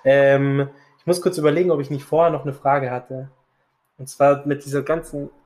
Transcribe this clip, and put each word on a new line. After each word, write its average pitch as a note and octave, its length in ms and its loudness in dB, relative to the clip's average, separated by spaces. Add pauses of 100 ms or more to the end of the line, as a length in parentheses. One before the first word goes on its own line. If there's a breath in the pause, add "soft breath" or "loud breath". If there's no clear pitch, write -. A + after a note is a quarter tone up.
Ähm, C#3 640 4 (300 loud breath)
ich - 80 -14
muss F3 160 0
kurz F3+ 160 -2
überlegen, D#3 320 2
ob D3 100 0
ich C#3 100 -6
nicht C#3 140 -8
vorher E3 260 2
noch C#3+ 140 -6
eine C#3+ 80 -6
Frage C3+ 380 -2
hatte. C3 400 -12 (680)
Und C3+ 100 -16
zwar C#3+ 380 2
mit C#3+ 180 -4
dieser C#3 180 -6
ganzen D3+ 480 -6 (160)